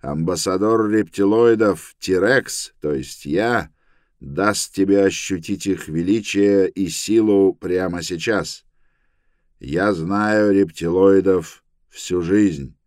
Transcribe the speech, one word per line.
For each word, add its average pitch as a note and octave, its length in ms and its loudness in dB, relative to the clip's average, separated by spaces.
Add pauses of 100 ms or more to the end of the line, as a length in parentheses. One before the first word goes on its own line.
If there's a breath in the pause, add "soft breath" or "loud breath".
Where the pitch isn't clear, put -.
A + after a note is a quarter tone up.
Амбассадор F#2 880 0
рептилоидов G#2+ 1080 0
Тирекс, G2 800 -2
то D2 140 -4
есть C2+ 320 -10
я, F#2+ 440 -2 (500)
даст F#2 520 -2
тебе G2 320 2
ощутить F#2+ 640 -4
их F2+ 220 -4
величие G2 840 2
и F#2 180 -4
силу G2+ 640 2
прямо F2+ 500 -4
сейчас. F2 600 -6 (960)
Я F2+ 340 -2
знаю G2+ 600 0
рептилоидов F#2 1080 2 (280)
всю F2+ 320 -6
жизнь. F2 520 0 (120)